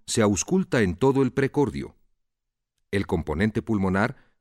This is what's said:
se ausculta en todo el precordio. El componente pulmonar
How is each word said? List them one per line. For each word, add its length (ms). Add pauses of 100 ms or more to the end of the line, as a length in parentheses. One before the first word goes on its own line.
se 160
ausculta 580
en 160
todo 240
el 140
precordio. 600 (960)
El 160
componente 540
pulmonar 680 (120)